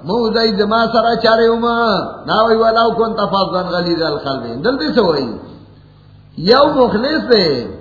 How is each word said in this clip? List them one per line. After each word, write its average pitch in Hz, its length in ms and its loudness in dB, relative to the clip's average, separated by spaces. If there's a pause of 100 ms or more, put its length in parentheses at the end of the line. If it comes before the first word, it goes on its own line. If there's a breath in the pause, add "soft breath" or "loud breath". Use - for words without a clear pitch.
مو 220 260 0
دای 220 260 0
زما 208 260 0 (120)
سره 233 220 2
چاره 226 340 2
ومه، 233 300 0 (460)
نا 180 180 0
وی، 226 120 4
«ولو 226 360 2
كنت 208 280 -2
فظا 185 420 -2
غليظ 170 400 -2
القلب». 139 640 -6
دلته 277 320 -2
څه 240 40 2
وایي؟ 139 400 -2 (960)
یو 233 280 4
مخلص 269 680 0
دی 147 360 2 (140)